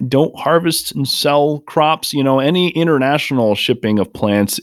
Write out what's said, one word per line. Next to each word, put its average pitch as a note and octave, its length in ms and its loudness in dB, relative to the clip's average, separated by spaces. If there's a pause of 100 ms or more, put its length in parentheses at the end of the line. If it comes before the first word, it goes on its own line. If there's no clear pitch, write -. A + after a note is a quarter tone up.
don't C#3 300 2
harvest E3 560 0
and C3+ 140 -2
sell D3 520 0
crops. D#3 540 -2
You C#3+ 100 0
know, C3+ 140 2
any F3 320 0
international C#3 840 0
shipping A2 440 0
of F#2+ 140 -2
plants G#2 500 0